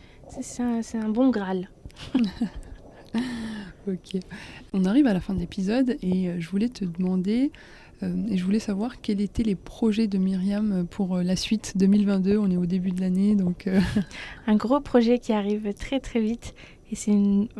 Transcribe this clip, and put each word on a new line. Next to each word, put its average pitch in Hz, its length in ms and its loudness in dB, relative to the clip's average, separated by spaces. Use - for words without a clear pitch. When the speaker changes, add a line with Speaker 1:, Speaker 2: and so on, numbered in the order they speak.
Speaker 1:
C'est, 262 140 -10
c'est - 200 -8
un, 233 180 -2
c'est 226 160 -8
un 220 120 -4
bon 240 200 4
Graal. 190 400 -2
<laughs> 262 60 4
Speaker 2:
Ok. 190 300 -6
On 190 140 2
arrive 254 220 6
à 214 60 4
la 185 60 2
fin 196 140 -6
de 185 60 -2
l'épisode 220 640 0
et, 185 280 0
euh, 175 100 -4
je 165 100 -6
voulais 202 200 0
te 226 160 -8
demander, 185 680 0
euh, 180 140 -4
et 190 60 2
je 180 80 -2
voulais 202 140 2
savoir 214 420 -6
quels 208 180 -2
étaient 208 240 -2
les 214 120 0
projets 220 520 0
de 196 100 -2
Myriam 190 720 0
pour, 185 280 -2
euh, 180 60 0
la 180 120 0
suite - 400 -2
deux 190 120 4
mille 202 200 6
vingt-deux. 196 300 2
On 202 120 2
est 180 60 2
au 180 100 0
début 185 260 -2
de 180 100 -2
l'année, 190 340 2
donc... 180 320 0
Euh, 190 140 2
<laughs> - 340 -14
Speaker 1:
Un 214 80 6
gros 220 240 2
projet 240 400 4
qui 240 140 -2
arrive 208 400 0
très, 269 260 -4
très - 220 -2
vite. 220 340 -4
Et 220 40 -8
c'est - 160 0
une... 202 380 4